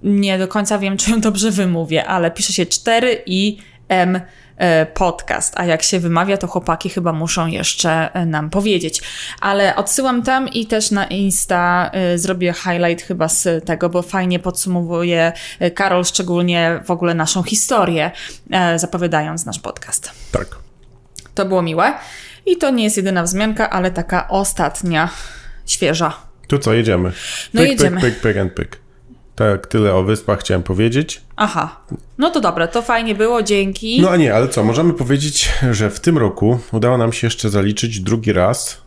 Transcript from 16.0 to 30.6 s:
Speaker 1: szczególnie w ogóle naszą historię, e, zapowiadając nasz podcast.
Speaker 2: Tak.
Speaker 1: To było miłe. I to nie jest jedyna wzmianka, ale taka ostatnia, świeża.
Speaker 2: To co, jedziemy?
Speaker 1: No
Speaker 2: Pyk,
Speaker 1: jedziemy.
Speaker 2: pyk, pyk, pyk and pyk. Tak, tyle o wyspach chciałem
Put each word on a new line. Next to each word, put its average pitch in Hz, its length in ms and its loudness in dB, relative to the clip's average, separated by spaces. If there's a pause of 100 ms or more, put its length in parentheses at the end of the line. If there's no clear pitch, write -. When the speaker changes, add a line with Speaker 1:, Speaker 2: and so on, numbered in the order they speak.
Speaker 1:
szczególnie 175 800 0
w - 60 -6
ogóle 170 240 0
naszą 165 280 0
historię, 175 680 0 (400)
e, 175 280 2
zapowiadając 165 680 -2
nasz 110 120 -8
podcast. - 520 -8 (220)
Speaker 2:
Tak. - 140 -2 (880)
Speaker 1:
To - 100 0
było 190 180 0
miłe. 170 320 0 (520)
I 359 100 2
to 302 140 0
nie 240 140 2
jest 214 120 2
jedyna 190 260 0
wzmianka, 208 480 0
ale 185 200 0
taka 180 380 -4
ostatnia, 175 800 0 (580)
świeża. 160 460 0 (360)
Speaker 2:
To 143 100 2
co, 113 160 2
jedziemy? 95 380 2 (420)
Speaker 1:
No 220 60 4
Speaker 2:
Pyk, 262 100 8
Speaker 1:
jedziemy. 190 300 2
Speaker 2:
pyk, 120 140 2
pyk, - 80 -12
pyk 107 140 2
and 98 160 0
pyk. - 260 -8 (560)
Tak, 101 320 0
tyle 104 280 4
o 92 80 4
wyspach 104 380 0
chciałem 92 220 0